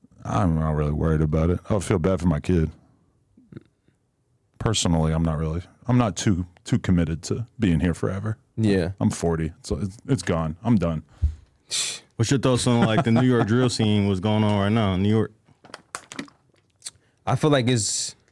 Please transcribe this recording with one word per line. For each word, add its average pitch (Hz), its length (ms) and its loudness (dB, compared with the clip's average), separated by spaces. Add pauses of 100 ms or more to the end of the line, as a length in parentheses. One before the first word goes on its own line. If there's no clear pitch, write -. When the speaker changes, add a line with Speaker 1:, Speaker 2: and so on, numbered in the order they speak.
(240)
Speaker 1:
I'm 90 300 0
not 78 220 0
really 73 160 0
worried 78 300 0
about 78 280 2
it. 87 180 0
I 107 60 -2
would 98 100 0
feel 107 140 0
bad 87 220 0
for 87 80 -2
my 76 120 2
kid. 80 300 0 (1900)
Personally, 82 540 2
I'm 80 120 0
not 78 140 -2
really, 80 240 -4 (240)
I'm 123 100 2
not 110 180 2
too, 90 300 0 (180)
too - 140 -2
committed 80 460 0
to 113 240 -6 (120)
being 87 200 2
here 85 160 0
forever. 104 420 -6 (180)
Speaker 2:
Yeah. 98 440 0
Speaker 1:
I'm 110 100 0
forty, 82 420 -2 (120)
so 76 180 -6
it's, 98 160 -6 (100)
it's 135 140 0
gone. 80 420 -4
I'm 117 120 2
done. 82 260 -2 (1160)
Speaker 3:
What's 113 120 0
your 139 100 2
thoughts 127 280 2
on, 117 180 4
like, 110 180 2
the 113 80 2
New 120 140 4
York 120 220 2
drill 123 220 2
scene, 107 380 2
what's 98 120 0
going 107 240 0
on 104 160 0
right 98 120 0
now 107 220 0
in 90 80 0
New 104 80 2
York? 110 220 0 (1900)
Speaker 2:
I 120 100 0
feel 156 140 0
like 131 180 2
it's, - 480 -2 (160)